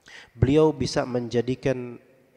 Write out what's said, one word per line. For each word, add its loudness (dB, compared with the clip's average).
beliau 4
bisa -4
menjadikan -4